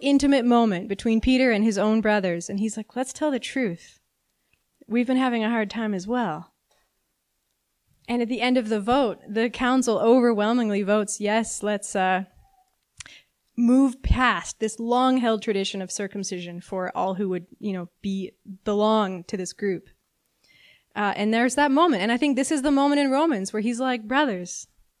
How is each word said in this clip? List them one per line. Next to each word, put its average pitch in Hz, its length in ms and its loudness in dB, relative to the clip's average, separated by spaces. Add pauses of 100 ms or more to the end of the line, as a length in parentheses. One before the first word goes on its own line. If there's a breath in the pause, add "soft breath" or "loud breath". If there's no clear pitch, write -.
intimate 277 420 2
moment 233 440 2
between 226 320 0
Peter 254 300 4
and 214 140 2
his 214 140 0
own 214 220 2
brothers. 190 500 0
And 202 100 -4
he's 214 160 -4
like, - 180 -12
"Let's 254 180 -6
tell 302 180 -2
the 262 80 -2
truth. - 600 -6 (840)
We've 233 200 0
been 254 100 0
having 247 260 0
a 220 80 0
hard 220 200 0
time 214 240 -4
as 185 120 -6
well." 208 460 -4 (1500)
And 240 140 -2
at 233 80 -2
the 233 140 -4
end 254 160 2
of 214 100 -2
the 214 120 0
vote, 233 460 0
the 226 220 -2
council 247 500 0
overwhelmingly 226 840 4
votes, 208 380 0
"Yes, 214 420 -2
let's, 202 340 -4
uh, 185 280 0 (1300 loud breath)
move 254 460 4
past 226 560 0
this 220 220 -6
long-held 240 600 2
tradition 196 400 -4
of 180 100 -10
circumcision 180 680 -8
for 185 340 -8
all 190 200 -2
who 196 140 -4
would, 180 180 -4 (140)
you 208 120 -4
know, 175 160 -8 (140)
be, 196 300 -6 (320)
belong 208 600 0
to - 120 -10
this 180 160 -8
group." 190 360 -4 (1080 soft breath)
Uh, 208 200 -2
and 214 160 0
there's 240 220 2
that 285 160 2
moment. 277 320 4
And 226 100 0
I 247 40 2
think 285 200 2
this 269 160 0
is 285 100 -2
the 294 80 2
moment 285 300 2
in 277 100 0
Romans 269 420 0
where 214 100 -4
he's 233 180 -2
like, 247 260 -4
"Brothers, 220 600 -2 (340)